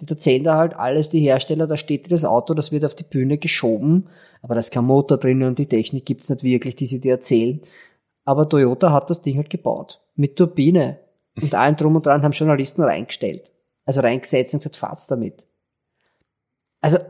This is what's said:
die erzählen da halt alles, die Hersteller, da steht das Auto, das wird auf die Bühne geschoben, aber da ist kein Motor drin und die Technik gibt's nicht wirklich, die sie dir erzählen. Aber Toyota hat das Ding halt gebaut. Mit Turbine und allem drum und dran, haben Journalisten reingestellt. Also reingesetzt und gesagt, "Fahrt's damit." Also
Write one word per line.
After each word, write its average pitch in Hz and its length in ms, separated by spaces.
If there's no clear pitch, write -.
die 147 80
erzählen 139 340
da 160 140
halt 165 180
alles, 147 340
die 165 100
Hersteller, 151 480
da 147 100
steht 147 340
das 160 140
Auto, 123 300
das 151 160
wird 151 140
auf 143 100
die - 80
Bühne 139 340
geschoben, 147 680
aber 120 140
da 147 60
ist - 120
kein 123 120
Motor 135 320
drin 131 260
und 127 160
die 143 80
Technik - 380
gibt's - 240
nicht 131 140
wirklich, 127 340
die 139 100
sie 127 140
dir 127 140
erzählen. 127 460
Aber 147 240
Toyota 139 440
hat 139 160
das 170 120
Ding 139 160
halt 147 120
gebaut. - 500
Mit 143 220
Turbine 165 600
und 151 140
allem 139 200
drum 151 200
und 156 100
dran, 147 180
haben 147 80
Journalisten 147 500
reingestellt. 104 720
Also 135 160
reingesetzt 127 520
und 147 80
gesagt, 151 160
"Fahrt's - 300
damit." 117 380
Also 147 160